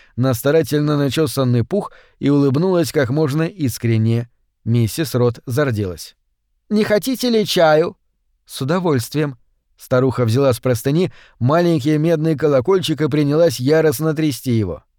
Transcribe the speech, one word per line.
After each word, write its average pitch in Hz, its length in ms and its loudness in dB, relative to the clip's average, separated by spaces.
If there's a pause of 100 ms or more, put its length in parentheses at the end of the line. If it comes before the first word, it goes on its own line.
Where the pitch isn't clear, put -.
(140)
на 131 200 0
старательно 147 640 0
начёсанный 131 680 0
пух 196 260 -4 (300)
и 139 100 0
улыбнулась 143 640 2
как 135 180 0
можно 151 320 0
искреннее. 117 880 -2 (340)
Миссис 117 500 0
Рот 120 320 0
зарделась. 117 720 -4 (540)
«Не 214 140 2
хотите 233 440 -2
ли 220 160 2
чаю?» 160 520 2 (500)
«С - 160 -12
удовольствием». 147 760 -2 (400)
Старуха 127 480 0
взяла 127 280 2
с 117 80 -4
простыни 139 520 0 (280)
маленький 156 580 2
медный 160 380 0
колокольчик 151 640 0
и 151 80 0
принялась 151 500 2
яростно 151 560 0
трясти 143 380 -4
его. 101 320 -2 (140)